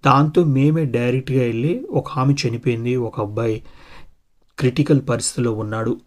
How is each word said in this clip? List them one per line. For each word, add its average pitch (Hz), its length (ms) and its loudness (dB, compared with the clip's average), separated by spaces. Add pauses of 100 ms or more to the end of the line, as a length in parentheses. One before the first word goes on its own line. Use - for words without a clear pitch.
దాంతో 151 380 4
మేమే 147 400 2
డైరెక్ట్గా 127 580 0
వెళ్ళి, 139 480 -2
"ఒక - 200 -4
ఆమె 131 240 2 (140)
చనిపోయింది, 117 480 -2
ఒక 117 240 -4
అబ్బాయి 107 420 -2 (960)
క్రిటికల్ 143 500 2
పరిస్థితిలో 120 440 -2
ఉన్నాడు" 110 540 -4